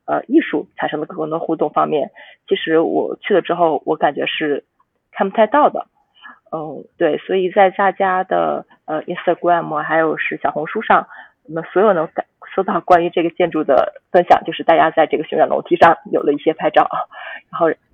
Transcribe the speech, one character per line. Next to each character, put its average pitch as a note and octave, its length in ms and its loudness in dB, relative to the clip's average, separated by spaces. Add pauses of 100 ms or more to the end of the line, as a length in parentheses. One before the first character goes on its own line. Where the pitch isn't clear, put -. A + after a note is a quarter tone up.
呃， D3 200 -4
艺 D4 160 2
术 - 340 -6
产 - 140 -4
生 D3+ 100 -6
的 D3+ 60 -4
更 - 120 -16
多 D#3 100 -6
的 D#3 120 -4
互 E3 160 -2
动 D#3 140 -2
方 D#3 180 0
面， D3+ 220 -2 (380)
其 G3 80 0
实 D#3+ 240 0
我 - 420 -2
去 - 120 -2
了 E3+ 80 4
之 F3 120 -6
后， E3+ 320 0
我 D#3 100 -2
感 D3+ 180 -2
觉 C#3 120 -6
是 D3 380 -4 (480)
看 G3 180 -4
不 G3 60 -10
太 A3 120 4
到 C#4 220 2
的。 - 180 -8 (640)
嗯， D#3 320 -12 (140)
对， D#3 220 0
所 - 160 -6
以 F#3 140 0
在 F#3+ 200 4
大 F#3+ 220 0
家 F#3 340 -2
的， E3 400 -2 (200)
呃， D#3 180 -6
Instagram E3 800 -2
还 D#3 160 0
有 D#3 180 0
是 - 260 -6
小 C#3+ 80 0
红 D3+ 160 -6
书 A3 140 -8
上， F#3+ 260 2 (360)
我 D#3 100 -16
们 D#3+ 180 -6
所 F#3 100 2
有 G#3+ 120 4
能 D#3+ 200 0
感-， - 120 -6 (280)
搜 F#3+ 80 -2
到 F#3+ 200 -2
关 E3+ 240 4
于 F3 40 -2
这 E3+ 140 -2
个 E3 60 0
建 F3 200 -2
筑 D#3 140 -2
的 - 380 2 (100)
分 F3+ 140 4
享， - 180 4
就 E3 80 -8
是 D#3 120 -10
大 E3 120 4
家 D#3 160 4
在 D3+ 160 2
这 D3 100 -2
个 D#3 60 -2
旋 - 160 -6
转 D3+ 80 4
楼 D3+ 140 -2
梯 F3 160 -2
上 E3 200 6 (140)
有 - 100 0
了 D3 120 0
一 D3 40 -2
些 D#3+ 160 0
拍 D#3+ 160 -4
照。 D3+ 160 4 (640)
然 - 80 -12
后 E3 100 2 (260)